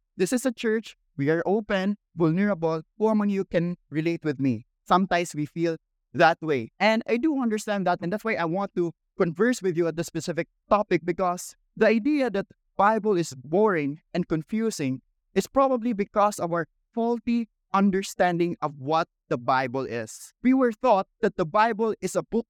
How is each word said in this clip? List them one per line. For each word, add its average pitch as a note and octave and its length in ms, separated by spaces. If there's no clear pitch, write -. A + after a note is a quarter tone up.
This F#3 160
is B3 120
a B3+ 60
church, A3 460
we C#3+ 140
are E3 160
open, G3+ 520
vulnerable. E3 680
Who G#3+ 100
among G#3 220
you F#3+ 160
can F3 320
relate D#3+ 340
with C#3+ 160
me? B2 280
Sometimes F3+ 500
we D3 100
feel E3 320
that C#3+ 280
way. C#3+ 380
And A3 280
I A#3 100
do C4+ 240
understand G#3 460
that, F3 140
and E3+ 120
that's G#3+ 100
why A3 120
I E3+ 100
want F#3+ 300
to E3+ 180
converse G3 440
with F3+ 140
you E3+ 120
at D#3 100
the E3+ 80
specific D#3+ 420
topic, G3+ 340
because F3+ 540
the A3 120
idea B3 420
that G3 180
Bible G#3 400
is E3 180
boring D3+ 640
and F3 120
confusing D#3+ 760
is G3 140
probably C4 440
because G3+ 480
of E3+ 140
our E3+ 160
faulty A#3 560
understanding F3+ 880
of D3 180
what D#3+ 300
the D3+ 100
Bible C3 460
is. - 580
We B3+ 120
were C4 180
taught G#3+ 360
that G#3 160
the F3+ 100
Bible G#3+ 540
is - 160
a F3+ 80
book - 260